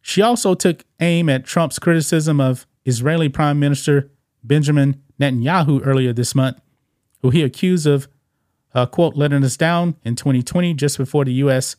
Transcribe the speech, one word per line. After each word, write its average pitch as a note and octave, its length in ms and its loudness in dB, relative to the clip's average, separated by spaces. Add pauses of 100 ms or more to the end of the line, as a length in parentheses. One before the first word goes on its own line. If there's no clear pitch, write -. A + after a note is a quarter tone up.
She - 200 -4
also A3 340 2
took F3 300 -2 (140)
aim E3+ 300 0
at C3 160 0
Trump's - 340 -2
criticism D#3+ 600 0
of C3 260 -2 (180)
Israeli C#3+ 440 0
Prime D3 320 0
Minister C#3+ 500 0 (320)
Benjamin C#3 580 2 (200)
Netanyahu C#3 680 0
earlier C3 260 0
this A#2+ 220 -4
month, C3 240 0 (600)
who B2+ 100 2
he D#3+ 120 2
accused D#3+ 440 0
of, C#3+ 220 0 (680)
uh, B2 120 0
quote, E3 280 0
"letting C#3+ 300 0
us B2 120 -2
down E3+ 460 0
in A#2 140 -4
twenty B2+ 260 0
twenty F3 320 -2
just D3 240 -2
before C#3+ 260 -2
the B2+ 100 -4
U C3+ 160 0
S C3 280 -2